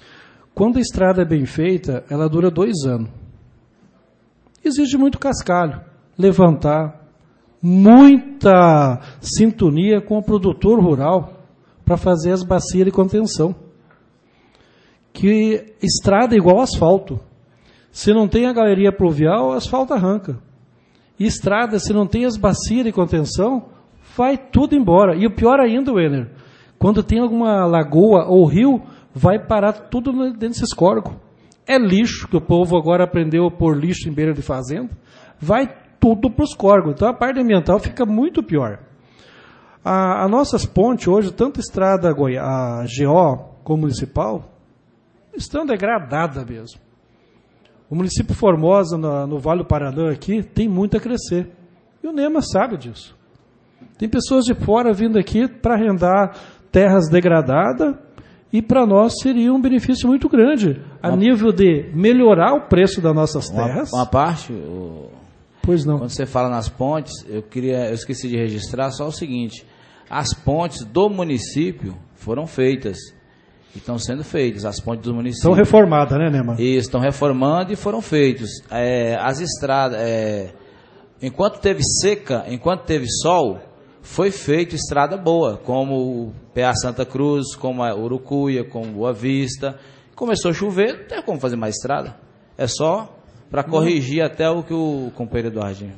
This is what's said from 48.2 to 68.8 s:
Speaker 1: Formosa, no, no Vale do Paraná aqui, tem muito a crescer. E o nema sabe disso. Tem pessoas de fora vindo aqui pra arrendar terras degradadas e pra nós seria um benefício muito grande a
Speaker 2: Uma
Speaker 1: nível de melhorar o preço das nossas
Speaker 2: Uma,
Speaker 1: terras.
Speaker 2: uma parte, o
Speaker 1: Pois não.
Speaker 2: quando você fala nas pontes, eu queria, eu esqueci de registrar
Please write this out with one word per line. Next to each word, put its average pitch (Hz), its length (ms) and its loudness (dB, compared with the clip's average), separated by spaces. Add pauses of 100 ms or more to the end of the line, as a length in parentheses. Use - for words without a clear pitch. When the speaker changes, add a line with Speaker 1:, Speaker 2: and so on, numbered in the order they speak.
Speaker 1:
Formosa, 175 600 2
no, 143 300 -4
no 147 120 -6
Vale 156 200 -2
do 165 60 -6
Paraná 147 460 -2
aqui, 196 320 -6
tem 214 240 -4
muito 202 300 -2
a - 20 -6
crescer. 180 500 -6 (540)
E 311 40 -8
o 330 40 -10
nema 302 300 -2
sabe 214 360 -2
disso. 120 380 -18 (840)
Tem 220 120 -6
pessoas 254 340 0
de 233 100 0
fora 233 380 2
vindo 220 260 0
aqui 214 300 0
pra 240 280 -2
arrendar 190 600 0 (360)
terras 190 380 4
degradadas 175 840 2 (560)
e 220 100 0
pra 254 240 2
nós 214 360 4
seria 247 320 2
um 269 80 2
benefício 254 460 0
muito 269 200 2
grande 226 540 2 (200)
a 170 80 -4
Speaker 2:
Uma 175 80 0
Speaker 1:
nível 220 340 2
de 175 420 2
melhorar 214 600 4
o 285 140 -2
preço 185 340 2
das 160 140 2
nossas 151 340 -2
Speaker 2:
Uma, 104 140 -4
Speaker 1:
terras. 127 300 -6
Speaker 2:
uma 123 120 -2
parte, 151 460 -2
o 82 580 -12 (520)
Speaker 1:
Pois 170 240 0
não. 147 120 0
Speaker 2:
quando 123 120 -8
você 135 160 -8
fala 127 240 -2
nas 120 200 -6
pontes, 151 440 -6 (140)
eu 107 160 -10
queria, 127 460 -4
eu 113 40 -6
esqueci 123 340 -10
de 120 100 -4
registrar 117 540 -6